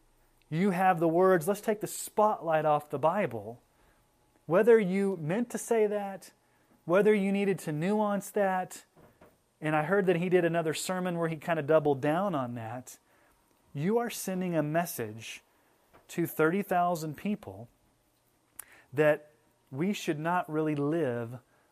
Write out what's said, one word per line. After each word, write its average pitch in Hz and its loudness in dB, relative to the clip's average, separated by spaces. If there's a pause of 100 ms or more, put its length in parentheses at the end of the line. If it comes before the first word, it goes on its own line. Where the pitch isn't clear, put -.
(500)
you 175 0
have 185 2
the 170 2
words, 175 4
"Let's 196 -2
take 214 -2
the - -6
spotlight 165 0
off 151 0
the 143 -4
Bible," 127 -2 (840)
whether 220 6
you 196 0
meant 185 -2
to - -8
say 220 2
that, 202 -6 (540)
whether 202 6
you 196 2
needed 196 0
to - -6
nuance 202 -2
that, 185 -2 (720)
and 156 0
I 156 2
heard 190 2
that 180 4
he 175 -2
did 175 4
another 165 0
sermon 185 -4
where 165 0
he 160 -6
kinda 160 -2
doubled 147 4
down 165 0
on 127 -4
that, 120 -12 (720)
you 175 0
are 233 -2
sending 185 -4
a 156 2
message 135 -6 (640)
to 170 -2
thirty 160 0
thousand 175 -2
people 117 -8 (1300)
that 151 2 (380)
we 160 -2
should 170 -4
not 170 -2
really 156 0
live 127 -2 (320)